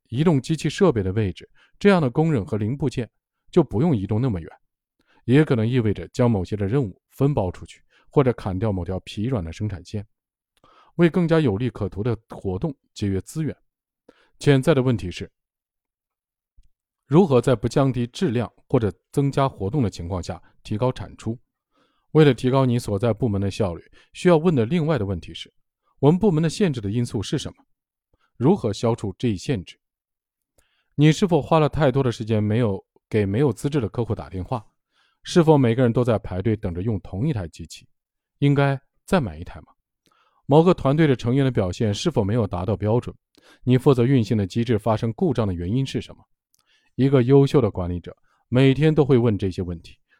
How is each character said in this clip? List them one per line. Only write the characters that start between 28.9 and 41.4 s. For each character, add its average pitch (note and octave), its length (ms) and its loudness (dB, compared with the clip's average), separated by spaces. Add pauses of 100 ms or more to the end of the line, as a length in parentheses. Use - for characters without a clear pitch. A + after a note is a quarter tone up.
除 G2 240 -8
这 B2+ 100 -2
一 G#2 80 0
限 G2+ 280 -6
制？ - 140 -20 (1160)
你 D3+ 180 6
是 G3 140 0
否 D#3+ 160 2
花 D#3+ 180 2
了 D3 80 2
太 C#3+ 240 0
多 C3+ 100 0
的 B2 80 -2
时 A2+ 140 -8
间 G#2+ 180 0
没 G#2+ 160 0
有 G#2 260 -2 (240)
给 G#2 180 0
没 G2+ 120 -2
有 C#3 140 2
资 - 160 -4
质 C#3+ 120 -2
的 G2+ 80 -2
客 A#2 160 -4
户 G#2+ 100 -4
打 F#2 140 -12
电 F#2 140 -10
话？ A2+ 220 -8 (580)
是 - 220 2
否 D#3 140 6
每 A#2 160 4
个 C3 80 0
人 A#2 100 2
都 B2+ 100 2
在 A#2 160 0
排 F#2 220 -8
队 G#2+ 160 0
等 F2+ 180 -6
着 F2 80 -8
用 G#2+ 180 -4
同 A2 280 -6
一 D#3 40 -2
台 G2 160 -8
机 E2 180 -18
器？ - 200 -20 (520)
应 C#3+ 160 2
该 C#3 260 0 (240)
再 F#3 160 0
买 F2 160 -6
一 E2+ 80 -14
台 - 160 -18
吗？ - 60 -20 (800)
某 D3+ 160 6
个 F3 100 6
团 C#3 240 0
队 D#3+ 100 4
的 C#3 80 4
成 A#2 200 -2
员 C#3 100 2